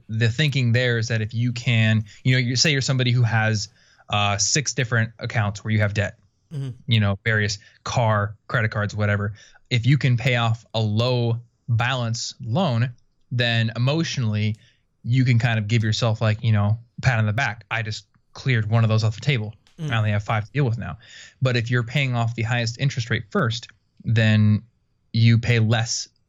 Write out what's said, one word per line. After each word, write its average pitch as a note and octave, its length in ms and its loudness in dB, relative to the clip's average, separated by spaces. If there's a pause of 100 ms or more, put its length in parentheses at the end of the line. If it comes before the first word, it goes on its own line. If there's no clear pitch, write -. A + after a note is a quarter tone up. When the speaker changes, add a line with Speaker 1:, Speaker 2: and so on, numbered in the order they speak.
Speaker 1:
the A2 200 0
thinking C3+ 440 0
there B2 240 2
is A2+ 100 -2
that A2+ 140 -2
if G#2+ 120 -6
you A#2+ 200 -2
can, A2 500 2 (200)
you B2+ 100 2
know, B2+ 60 4
you B2+ 160 0
say D3+ 160 2
you're C#3 100 0
somebody B2+ 300 0
who B2 120 2
has, A2 460 0 (400)
uh, G2+ 280 0
six - 360 -2
different A#2 460 -2
accounts G#2 440 -4
where G#2+ 80 -6
you G#2+ 80 2
have G#2 140 0
debt, G2+ 240 -4 (360)
Speaker 2:
Mm-hmm. C3+ 160 -8 (200)
Speaker 1:
you A2 120 4
know, G2+ 240 0
various G#2+ 320 0 (260)
car, G#2+ 520 0 (120)
credit A2+ 240 -2
cards, G#2 240 -4
whatever. G#2 380 -2 (360)
If A#2 160 0
you C3+ 120 4
can B2 180 2
pay A#2+ 220 0
off A#2 360 -2
a A2 60 -2
low A#2 600 0 (260)
balance A#2+ 760 -2
loan, B2 520 0 (380)
then A#2 440 0
emotionally A#2+ 800 0 (480)
you B2+ 220 2
can B2 140 4
kind A2+ 200 0
of G#2 80 -4
give A2 160 2
yourself, A2 380 0
like, G#2+ 220 0
you A2 100 2
know, G#2 240 2 (240)
pat B2 180 2
on G#2+ 60 2
the G#2+ 80 0
back. A2 360 -4
I A2+ 120 -4
just G#2+ 240 -10 (260)
cleared A2+ 380 -2
one A#2 160 4
of A2 40 2
those A2 140 2
off A2 120 0
the - 60 -14
table. G#2+ 340 -2 (220)
Speaker 2:
Mm. D#3 140 -8
Speaker 1:
I A#2 60 0
only G#2+ 140 2
have G#2 120 0
five G#2+ 220 -2
to - 80 -20
deal C#3+ 100 0
with A#2 140 0
now. F2 220 -10 (420)
But B2+ 160 2
if A2+ 120 -2
you're A#2+ 140 2
paying B2+ 320 -2
off A#2 200 -2
the A2+ 80 -4
highest A#2+ 360 -4
interest C3+ 300 -2
rate A2+ 200 -2
first, A#2 380 -2 (380)
then G#2+ 560 4 (500)
you A2+ 280 6
pay A#2 200 2
less A2+ 480 0 (220)